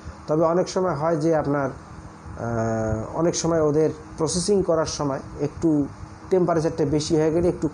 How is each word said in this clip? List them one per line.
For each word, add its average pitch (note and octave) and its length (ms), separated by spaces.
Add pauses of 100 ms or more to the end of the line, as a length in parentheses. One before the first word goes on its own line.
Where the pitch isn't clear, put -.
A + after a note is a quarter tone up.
(280)
তবে D#3 180
অনেক F3 240
সময় F#3 260
হয় D#3+ 200
যে D#3 200
আপনার, C#3+ 300
আহ, A2 1500
অনেক E3+ 180
সময় E3 260
ওদের D3+ 280 (280)
processing F3+ 460
করার D#3+ 220
সময় C#3+ 340 (200)
একটু D3 460 (440)
টেম্পারেচারটা E3 560
বেশি D3+ 300
হয়ে D#3 160
গেলে F3 160
একটু E3+ 260